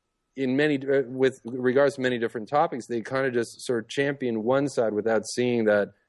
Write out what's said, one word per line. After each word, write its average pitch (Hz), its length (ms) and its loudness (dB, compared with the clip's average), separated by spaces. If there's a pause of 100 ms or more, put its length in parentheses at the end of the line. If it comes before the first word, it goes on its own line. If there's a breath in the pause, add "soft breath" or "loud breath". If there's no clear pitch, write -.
(380)
in 131 180 0
many, 147 220 2
uh, 135 300 0
with 131 360 0
regards 127 520 2
to 131 60 -8
many 127 160 0
different 113 300 -4
topics, 147 400 0
they 117 140 -4
kinda 131 300 -2
just 117 340 -4
sort 117 180 -2
of - 60 -18
champion 127 540 -2
one 135 260 2
side 113 240 0
without 107 340 0
seeing 120 380 0
that, 104 260 2 (180)